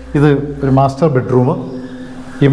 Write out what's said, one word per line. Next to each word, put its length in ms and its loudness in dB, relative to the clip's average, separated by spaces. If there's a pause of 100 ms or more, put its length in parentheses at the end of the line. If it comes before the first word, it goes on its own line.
(180)
ഇത് 100 6 (360)
ഒരു 140 2
മാസ്റ്റർ 380 2
ബെഡ്റൂം. 320 2 (960)
ഈ 80 6